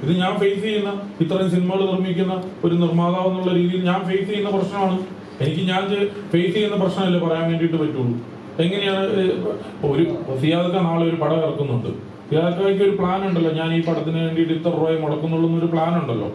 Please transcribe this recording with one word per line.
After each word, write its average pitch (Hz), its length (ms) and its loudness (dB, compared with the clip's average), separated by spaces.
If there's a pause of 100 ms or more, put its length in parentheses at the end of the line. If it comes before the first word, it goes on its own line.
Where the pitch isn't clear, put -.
ഇത് 160 200 2
ഞാൻ 190 180 0
ഫേസ് 196 260 0
ചെയ്യുന്ന, 202 240 0 (320)
ഇത്രയും 185 340 0
സിനിമകൾ 190 340 2
നിർമ്മിക്കുന്ന 185 420 0 (320)
ഒരു 170 100 4 (100)
നിർമ്മാതാവ് 175 460 2
എന്നുള്ള 180 280 0
രീതിയിൽ 180 320 2
ഞാൻ 185 180 0
ഫേസ് 190 220 0
ചെയ്യുന്ന 208 260 -2
പ്രശ്നമാണ്. 190 400 0 (460)
എനിക്ക് 156 260 0
ഞാൻ 185 200 0
ചെ-, 202 180 2 (240)
ഫേസ് 175 220 2
ചെയ്യുന്ന 208 280 0
പ്രശ്നമല്ലേ 180 420 2
പറയാൻ 160 260 0
വേണ്ടിയിട്ട് 165 320 0
പറ്റുള്ളൂ. 127 320 0 (500)
എങ്ങനെയാണ്, 196 400 0 (180)
ഏ, - 20 2 (680)
ഒരു 143 140 4 (380)
സിയാദ് 170 320 2
ഖാൻ 185 140 2
നാളെ 165 220 2
ഒരു 165 140 -2
പടം 160 220 2
ഇറക്കുന്നുണ്ട്, 139 440 -2 (400)
സിയാദ് 170 300 2
ഖായ്ക്ക് 196 280 2
ഒരു 196 120 4
പ്ലാൻ 180 280 0
ഉണ്ടല്ലോ, 165 320 2
ഞാൻ 160 180 -2
ഈ - 100 4
പടത്തിന് 160 380 -2
വേണ്ടിയിട്ട് 160 320 2
ഇത്ര 170 200 0
രൂപയെ 160 260 2
മുടക്കുന്നുള്ളൂ 160 460 0
എന്നൊരു 165 240 2
പ്ലാൻ 165 280 2
ഉണ്ടല്ലോ. 107 340 -2